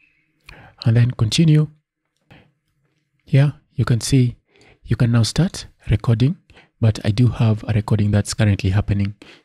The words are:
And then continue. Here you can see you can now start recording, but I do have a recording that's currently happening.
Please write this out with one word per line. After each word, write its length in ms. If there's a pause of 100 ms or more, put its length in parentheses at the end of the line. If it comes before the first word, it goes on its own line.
(880)
And 100
then 140
continue. 580 (1600)
Here 260 (220)
you 100
can 160
see 360 (460)
you 140
can 160
now 100
start 440 (240)
recording, 460 (420)
but 260
I 60
do 180
have 380
a 60
recording 380
that's 240
currently 360
happening. 440 (300)